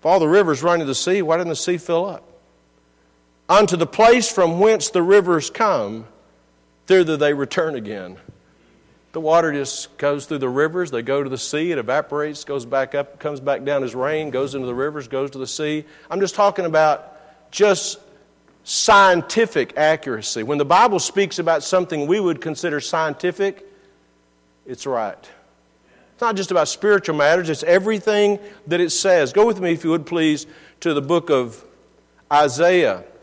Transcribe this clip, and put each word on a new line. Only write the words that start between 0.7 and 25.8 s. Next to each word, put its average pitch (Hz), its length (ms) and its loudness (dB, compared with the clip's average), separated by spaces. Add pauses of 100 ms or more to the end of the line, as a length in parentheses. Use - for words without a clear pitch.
into 147 40 -4
the 135 80 -4
sea, 185 280 0
why 165 160 0
didn't 175 100 -4
the 156 80 -4
sea 180 220 -4
fill 170 260 -2
up? 185 200 -12 (1200)
"Unto 190 260 4
the 170 120 -2
place 233 440 4
from 170 300 2
whence 214 300 2
the 175 120 2
rivers 180 460 4
come, 113 580 -2 (800)
thither 175 300 4
they 147 160 2
return 147 420 -2
again." 101 440 -10 (920)
The 160 100 -6
water 165 280 4
just - 460 -8
goes 143 300 -4
through 151 120 -6
the 131 100 -2
rivers, 156 420 -2
they 120 100 -4
go 135 220 -2
to 139 80 -6
the 127 80 -8
sea, 160 340 -4
it 147 60 -4
evaporates, 143 680 -4
goes 139 220 -8
back 135 280 -4
up, 143 240 -6
comes 147 220 -8
back 135 240 -4
down 139 180 -2
as 117 120 -8
rain, 151 360 -4
goes 131 240 -4
into 131 120 -8
the 123 80 -6
rivers, 139 340 -6
goes 135 220 -6
to 135 80 -16
the 131 80 -10
sea. 151 380 -6 (260)
I'm 175 100 -4
just 190 140 -2
talking 202 320 0
about 156 500 0 (340)
just - 480 0 (680)
scientific 196 1120 2
accuracy. 139 640 -2
When 143 160 -4
the 147 80 0
Bible 196 320 4
speaks - 400 -2
about 160 240 0
something 170 440 -2
we 196 140 0
would 170 220 -2
consider 156 380 -4
scientific, 180 840 -4 (1000)
it's 127 180 -14
right. 113 460 -6 (840)